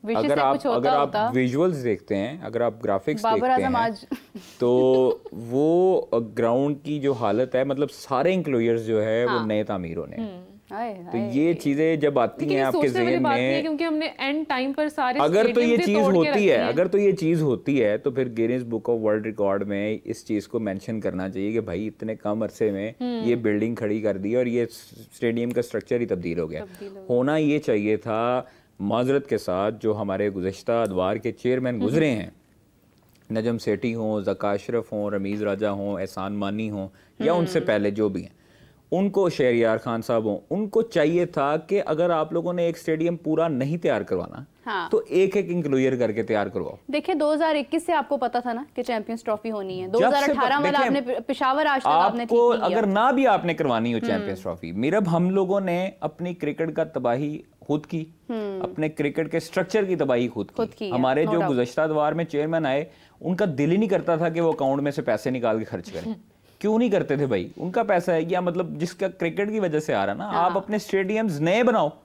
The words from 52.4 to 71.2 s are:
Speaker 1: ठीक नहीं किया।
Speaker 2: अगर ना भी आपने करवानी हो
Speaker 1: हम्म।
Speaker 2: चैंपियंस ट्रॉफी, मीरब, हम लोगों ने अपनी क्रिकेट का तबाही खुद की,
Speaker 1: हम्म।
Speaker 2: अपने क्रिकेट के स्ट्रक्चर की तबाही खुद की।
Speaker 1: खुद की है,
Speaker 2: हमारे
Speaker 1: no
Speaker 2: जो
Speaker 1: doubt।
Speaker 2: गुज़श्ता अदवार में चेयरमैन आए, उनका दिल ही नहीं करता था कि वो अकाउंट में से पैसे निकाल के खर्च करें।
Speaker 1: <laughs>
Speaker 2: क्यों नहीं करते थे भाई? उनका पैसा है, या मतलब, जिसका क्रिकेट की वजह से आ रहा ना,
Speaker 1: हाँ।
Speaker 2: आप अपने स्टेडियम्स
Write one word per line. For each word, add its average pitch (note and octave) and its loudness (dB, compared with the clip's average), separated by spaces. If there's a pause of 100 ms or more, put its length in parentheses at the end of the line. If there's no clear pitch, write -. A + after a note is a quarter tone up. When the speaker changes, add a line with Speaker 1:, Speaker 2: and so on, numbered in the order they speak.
Speaker 1:
ठीक A3+ 2
नहीं F3 2
किया। F#3 2
Speaker 2:
अगर G#3+ 2
ना G#3+ 4
भी C4+ 4
आपने F3 4
करवानी A#2+ 2
हो A#2 0
Speaker 1:
हम्म। A2+ -2
Speaker 2:
चैंपियंस G2 -2
ट्रॉफी, E2+ -8
मीरब, D#3 0
हम E3+ 2
लोगों G3 2
ने F3+ -2
अपनी F3 -6
क्रिकेट D#3+ -4
का D#3+ -2
तबाही D3 -2 (240)
खुद D3+ -2
की, D#3+ -6 (220)
Speaker 1:
हम्म। G#3 -6
Speaker 2:
अपने D#3 -4
क्रिकेट D#3 -2
के E3 0
स्ट्रक्चर F#3+ 0
की F#3 0
तबाही C3 2
खुद G#2+ -6
की। - -18
Speaker 1:
खुद A3+ -2
की - -12
है, F#3+ -6
Speaker 2:
हमारे C3 2
Speaker 1:
no - 0
Speaker 2:
जो E3+ 2
Speaker 1:
doubt। F3 2
Speaker 2:
गुज़श्ता B2 0
अदवार D#3 2
में E3 -2
चेयरमैन D#3+ -2
आए, C#3+ 0 (340)
उनका F#3 0
दिल D3 2
ही F#3 4
नहीं G#3+ 2
करता E3+ 2
था E3+ 0
कि E3 -2
वो E3 4
अकाउंट C#3 0
में C#3+ 0
से D3 -6
पैसे A#2+ 0
निकाल A#2 0
के A2 -6
खर्च A#2 -8
करें। F#3+ -6
Speaker 1:
<laughs> - -20 (220)
Speaker 2:
क्यों G#3+ 2
नहीं A#3+ 2
करते D#3+ 2
थे C#3+ 0
भाई? G2+ 0
उनका F3+ -2
पैसा F#3 2
है, E3 0
या F3+ 0
मतलब, F3 -2
जिसका E3+ -4
क्रिकेट F3+ -2
की A3 -2
वजह E3 0
से D3+ -2
आ G2+ 2
रहा G2+ -2
ना, F3 -8
Speaker 1:
हाँ। F3 0
Speaker 2:
आप F3+ 2
अपने G3+ -2
स्टेडियम्स G3 -2